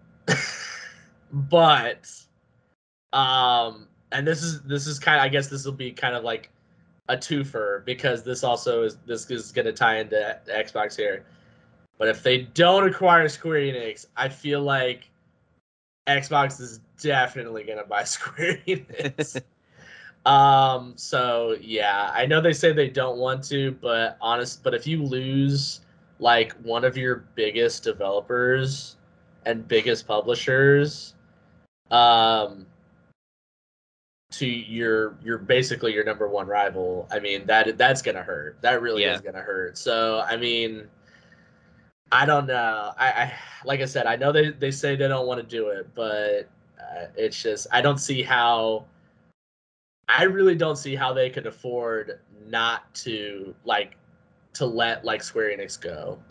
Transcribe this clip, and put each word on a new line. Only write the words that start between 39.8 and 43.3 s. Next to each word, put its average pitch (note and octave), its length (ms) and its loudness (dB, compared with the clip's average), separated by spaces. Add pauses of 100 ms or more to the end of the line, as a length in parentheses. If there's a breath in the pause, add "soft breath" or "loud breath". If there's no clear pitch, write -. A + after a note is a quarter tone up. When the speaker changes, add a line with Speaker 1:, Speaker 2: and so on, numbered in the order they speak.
Speaker 1:
I A2+ 160 -4
mean, A2+ 520 -4 (1200 soft breath)
I B2+ 140 4
don't C#3+ 200 2
know. A2+ 520 -4
I, C3 100 2
I, A#2+ 240 -2 (320 loud breath)